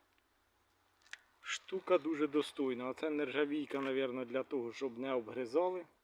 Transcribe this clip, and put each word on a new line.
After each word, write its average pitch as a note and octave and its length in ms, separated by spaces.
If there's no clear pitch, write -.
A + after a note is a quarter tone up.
штука - 560
дуже D3+ 300
достойна. C3 640
А C3 40
це D#3 160
нержавійка, C#3+ 680
мабуть, C3 480
для B2+ 160
того, A#2 300
щоб A#2+ 260
не C3 140
обгризали. C3 720